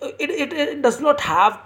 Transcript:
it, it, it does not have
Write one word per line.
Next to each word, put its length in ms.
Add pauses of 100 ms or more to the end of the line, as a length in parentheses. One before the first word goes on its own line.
it, 280
it, 220
it 280
does 200
not 200
have 440